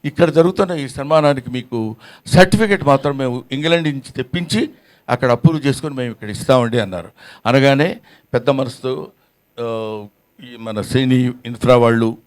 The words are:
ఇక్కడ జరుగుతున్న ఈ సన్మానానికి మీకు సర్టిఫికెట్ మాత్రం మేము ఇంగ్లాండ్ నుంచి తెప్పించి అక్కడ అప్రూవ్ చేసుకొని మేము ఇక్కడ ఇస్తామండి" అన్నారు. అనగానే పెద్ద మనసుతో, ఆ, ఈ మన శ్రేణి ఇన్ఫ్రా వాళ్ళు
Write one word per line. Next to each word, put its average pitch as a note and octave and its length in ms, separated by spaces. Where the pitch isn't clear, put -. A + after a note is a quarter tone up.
ఇక్కడ E3 260
జరుగుతున్న F3 420
ఈ C#3+ 160
సన్మానానికి C#3+ 600
మీకు A#2 460
సర్టిఫికెట్ F#3+ 580
మాత్రం C#3 340
మేము C3 340
ఇంగ్లాండ్ D#3+ 360
నుంచి C#3 240
తెప్పించి F3 580
అక్కడ B2 220
అప్రూవ్ D3 360
చేసుకొని C#3+ 280
మేము B2 160
ఇక్కడ G#2+ 200
ఇస్తామండి" A#2+ 500
అన్నారు. F2+ 300
అనగానే C#3 540
పెద్ద B2 160
మనసుతో, C3 600
ఆ, - 20
ఈ B2 160
మన A2 240
శ్రేణి B2+ 500
ఇన్ఫ్రా A#2+ 300
వాళ్ళు A2+ 500